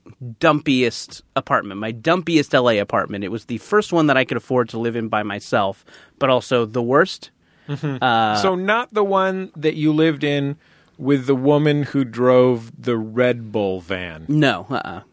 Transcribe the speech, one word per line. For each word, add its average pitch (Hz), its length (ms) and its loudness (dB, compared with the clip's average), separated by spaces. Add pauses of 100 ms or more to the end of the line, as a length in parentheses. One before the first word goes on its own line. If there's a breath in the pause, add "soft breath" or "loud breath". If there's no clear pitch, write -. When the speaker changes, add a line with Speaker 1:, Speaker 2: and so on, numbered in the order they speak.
(400)
Speaker 1:
dumpiest 143 840 0 (140)
apartment, 101 440 -2
my 110 120 -8
dumpiest 160 640 0
L 123 160 4
A 110 80 2
apartment. 101 460 -2
It 95 40 -6
was 110 160 -8
the 117 140 -8
first 208 340 -2
one 165 160 2
that 135 80 4
I 131 80 2
could 127 120 -6
afford 120 340 -2
to 113 80 -8
live 117 180 -2
in 113 120 -4
by 107 140 -2
myself, 101 600 -4 (340 loud breath)
but 135 120 2
also 123 340 2
the 117 180 -4
worst. 139 480 0 (380 soft breath)
Speaker 2:
Mm-hmm. 143 340 -6
Speaker 1:
Uh, 113 340 2
Speaker 2:
So 190 180 2
not 202 400 -2
the 208 100 2
one 190 520 -2
that 156 180 0
you 156 180 2
lived 151 320 2
in 143 320 -2 (420 soft breath)
with 135 280 0
the 139 100 4
woman 147 480 2
who 139 200 0
drove 123 760 4
the 120 160 -2
Red 113 560 -2
Bull 98 280 -2
van. 87 480 -8
Speaker 1:
No, 143 420 2
uh-uh. - 320 -8 (100)